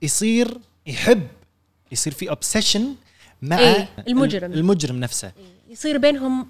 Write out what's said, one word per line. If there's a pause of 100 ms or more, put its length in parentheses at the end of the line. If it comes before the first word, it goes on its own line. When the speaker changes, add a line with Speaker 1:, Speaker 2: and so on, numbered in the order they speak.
Speaker 1:
يصير (280)
يحب، (640)
يصير
في
obsession (460)
مع
Speaker 2:
إيه، (180)
المجرم.
Speaker 1:
ال-،
المجرم
نفسه.
Speaker 2:
إيه،
يصير
بينهم